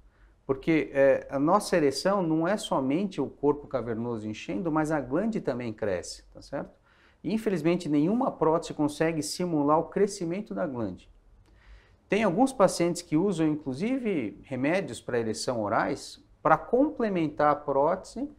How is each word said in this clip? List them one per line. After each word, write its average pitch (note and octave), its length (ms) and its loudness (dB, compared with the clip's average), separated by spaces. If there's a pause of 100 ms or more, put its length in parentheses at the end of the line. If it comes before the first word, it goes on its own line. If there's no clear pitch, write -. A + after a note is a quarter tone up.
(460)
Porque, D3+ 480 0
é, C3+ 360 4
a C3+ 100 -4
nossa F3+ 380 2
ereção E3+ 440 2
não D#3+ 240 0
é G3+ 120 0
somente E3 640 -2
o C3 60 -2
corpo C#3+ 380 -2
cavernoso A#2 640 -6
enchendo, E3+ 420 -6
mas D#3 220 0
a D#3 80 0
glande F3 400 -2
também B2 320 -4
cresce, G2 640 -6
tá G2 80 -20
certo? - 360 -12 (460)
E, E3+ 100 -2
infelizmente, F3+ 540 0
nenhuma F3+ 420 2
prótese D#3+ 440 0
consegue D#3 500 0
simular D#3 560 2
o D#3+ 60 -2
crescimento F#3 680 -4
da F#3 140 -4
glande. A2+ 420 -8 (1000)
Tem G#3 160 2
alguns G#3+ 280 4
pacientes F3 520 2
que - 120 -4
usam, E3 320 2
inclusive, D3+ 920 -4
remédios C3+ 580 -2
para A#2+ 200 0
ereção A2+ 420 -2
orais G#2 580 -2 (220)
para D#3 160 6
complementar F#3+ 920 2
a C#3+ 40 4
prótese, D3 640 0 (180)